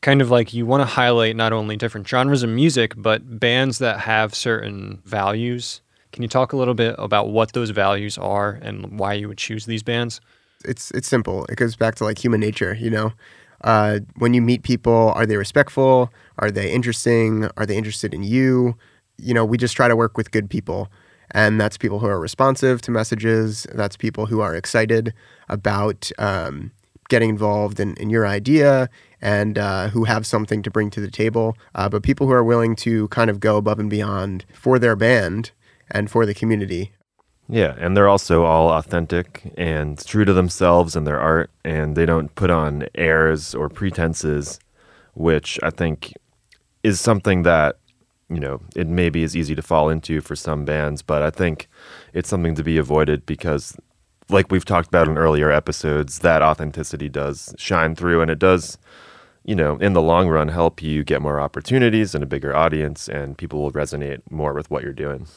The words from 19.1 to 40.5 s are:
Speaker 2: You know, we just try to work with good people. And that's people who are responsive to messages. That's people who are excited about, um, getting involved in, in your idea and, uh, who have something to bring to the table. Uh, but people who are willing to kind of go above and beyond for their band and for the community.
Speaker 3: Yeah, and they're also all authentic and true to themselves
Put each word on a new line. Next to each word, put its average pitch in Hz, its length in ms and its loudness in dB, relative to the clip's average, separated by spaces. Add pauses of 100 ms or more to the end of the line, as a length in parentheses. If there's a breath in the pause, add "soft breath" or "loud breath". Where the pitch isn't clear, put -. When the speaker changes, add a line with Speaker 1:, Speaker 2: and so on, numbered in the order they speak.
Speaker 2:
You 120 160 -4
know, 117 120 4
we 113 120 0
just 117 180 -2
try 127 120 4
to 117 80 6
work 113 200 0
with 110 140 -4
good 104 200 0
people. 101 420 -6 (400 soft breath)
And 107 280 4
that's 107 180 0
people 101 220 -4
who 113 80 -2
are 98 120 -2
responsive 131 640 0
to - 80 -6
messages. 110 840 -2
That's 101 240 -4
people 110 300 -4
who 107 140 -2
are 87 140 -2
excited 110 580 0 (360 soft breath)
about, 101 680 -2
um, 104 540 -4 (380)
getting 113 200 4
involved 104 500 0
in, 101 180 -4
in 107 120 -6
your 113 160 2
idea 131 640 4 (320 soft breath)
and, 104 360 0
uh, 98 320 -2
who 113 160 0
have 110 200 -2
something 107 380 -2
to - 80 -8
bring 107 180 0
to 104 120 -8
the 101 100 -8
table. 110 440 -2 (200 soft breath)
Uh, 101 120 -2
but 101 160 -4
people 139 240 0
who 135 60 2
are 123 100 4
willing 117 340 2
to 110 320 0
kind 117 200 2
of 101 100 -2
go 107 180 2
above 107 220 0
and 104 100 -4
beyond 101 640 -4
for 127 260 2
their 117 160 2
band 107 560 0 (400 soft breath)
and 104 180 -4
for 113 160 2
the 104 80 -2
community. 101 600 -2 (560)
Speaker 3:
Yeah, 87 280 0
and 87 180 0
they're 101 140 8
also 87 340 4
all 82 280 6
authentic 85 840 -2
and 76 480 -4
true 107 200 2
to 98 80 4
themselves 87 640 4